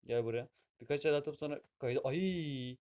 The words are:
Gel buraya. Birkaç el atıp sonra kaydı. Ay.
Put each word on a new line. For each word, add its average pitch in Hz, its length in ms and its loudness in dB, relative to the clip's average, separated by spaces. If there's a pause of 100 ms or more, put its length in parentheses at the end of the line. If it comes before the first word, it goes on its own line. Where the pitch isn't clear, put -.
Gel 117 180 2
buraya. 117 260 -2 (320)
Birkaç 143 240 0
el 151 100 6
atıp 147 220 -2
sonra 147 240 -4 (180)
kaydı. 127 240 0
Ay. 143 760 0